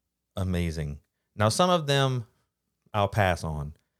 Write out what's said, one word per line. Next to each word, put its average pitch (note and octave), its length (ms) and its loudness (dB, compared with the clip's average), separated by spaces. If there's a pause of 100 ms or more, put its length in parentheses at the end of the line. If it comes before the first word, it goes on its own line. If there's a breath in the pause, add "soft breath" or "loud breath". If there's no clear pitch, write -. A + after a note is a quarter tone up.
(360)
amazing. E2+ 640 -4 (360)
Now, G#2+ 140 2
some F3+ 200 2
of E3 180 2
them C3+ 380 2 (680)
I'll G2+ 140 2
pass F#2 360 0
on. D2+ 300 -6 (260)